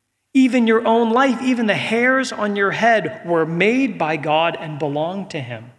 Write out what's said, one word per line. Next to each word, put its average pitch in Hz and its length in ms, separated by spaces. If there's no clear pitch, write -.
Even 254 320
your 226 220
own 226 220
life, 247 320
even 247 260
the 190 80
hairs 240 560
on 208 240
your 196 160
head 180 540
were 170 200
made 202 520
by 160 180
God 160 420
and 151 220
belong 160 500
to 151 120
him. 120 380